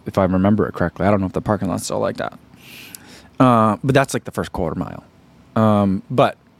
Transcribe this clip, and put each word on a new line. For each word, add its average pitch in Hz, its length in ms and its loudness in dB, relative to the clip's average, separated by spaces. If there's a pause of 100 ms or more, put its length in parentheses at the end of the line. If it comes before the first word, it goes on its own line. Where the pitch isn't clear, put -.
if - 120 -4
I 98 80 4
remember 92 420 2
it - 60 -10
correctly. 85 320 -4
I 101 60 4
don't 104 80 2
know 95 80 -2
if 85 60 -8
the - 80 -4
parking 101 260 -2
lot's 107 160 -4
still - 160 -6
like 104 180 -4
that. - 200 -8 (1000)
Uh, 113 440 4
but 131 120 0
that's, 135 180 2
like, 120 120 -6
the - 60 -12
first 92 200 -6
quarter 87 280 -4
mile. 50 240 -10 (520)
Um, 104 540 2
but, 127 280 2 (220)